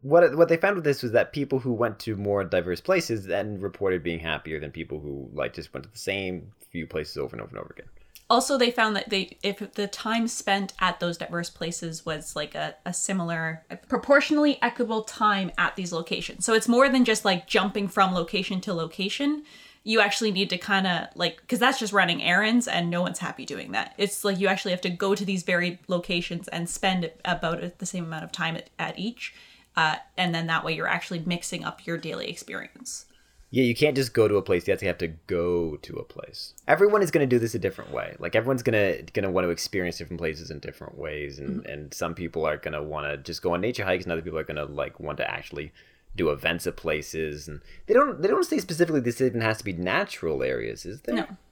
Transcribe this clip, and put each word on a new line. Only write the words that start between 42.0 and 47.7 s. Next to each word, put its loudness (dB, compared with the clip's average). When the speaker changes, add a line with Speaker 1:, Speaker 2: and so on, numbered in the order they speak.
Speaker 1:
people -2
are 2
gonna -6
wanna -6
just -10
go 2
on 2
nature -2
hikes, -4
and -2
other -2
people -6
are -4
gonna, -6
like, -6
want -8
to -2
actually -10
do 2
events 0
at -4
places. -4
And -12